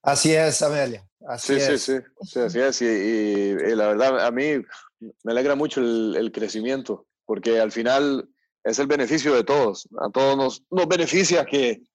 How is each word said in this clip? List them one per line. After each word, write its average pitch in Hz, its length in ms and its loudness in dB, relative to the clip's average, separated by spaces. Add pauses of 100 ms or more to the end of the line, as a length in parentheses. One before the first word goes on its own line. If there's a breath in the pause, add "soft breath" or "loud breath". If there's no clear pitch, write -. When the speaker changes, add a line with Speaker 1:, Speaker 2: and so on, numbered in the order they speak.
Speaker 1:
Así 143 320 2
es, 156 280 2
Amelia. 139 420 -2 (220)
Así 135 280 -4
Speaker 2:
Sí, 143 60 2
sí, 139 120 2
Speaker 1:
es. 131 100 0
Speaker 2:
sí. 135 100 -2 (300)
Sí, 131 180 -6
así 117 200 0
es. 131 220 0
Y, 120 40 0
y, 104 840 0
y - 40 2
la 107 120 2
verdad, 117 380 2
a 120 60 2
mí 143 220 -2 (680 loud breath)
me 113 100 -4
alegra 135 220 0
mucho 147 260 -2
el, 113 360 0
el 110 160 -2
crecimiento, 110 760 -6 (200)
porque 113 340 0
al 107 100 2
final 131 580 0 (360)
es 110 140 0
el 139 80 0
beneficio 143 480 0
de 120 80 4
todos. 117 460 0 (120)
A - 100 -4
todos 135 260 2
nos, 135 340 -2
nos 180 160 0
beneficia 165 580 2
que 127 380 0 (120)